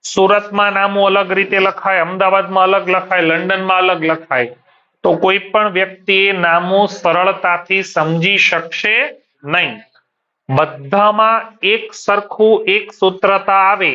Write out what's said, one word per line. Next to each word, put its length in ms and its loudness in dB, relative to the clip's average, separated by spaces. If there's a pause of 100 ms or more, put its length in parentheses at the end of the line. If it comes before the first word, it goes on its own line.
સુરતમાં 720 0
નામું 300 2
અલગ 300 0
રીતે 220 0
લખાય, 460 0
અમદાવાદમાં 640 2
અલગ 260 0
લખાય, 360 0
લંડનમાં 520 0
અલગ 280 0
લખાય, 440 -2 (480)
તો 80 2 (140)
કોઈ 160 2 (100)
પણ 280 0
વ્યક્તિ 500 -2
એ 160 -2
નામું 420 2 (120)
સરળતાથી 840 0 (120)
સમજી 520 0
શકશે 480 -2 (580)
નહીં. 220 -2 (760)
બધામાં 1000 0 (280)
એક 100 -4 (200)
સરખું, 500 2 (220)
એક 100 -4 (140)
સૂત્રતા 600 2 (120)
આવે 220 -2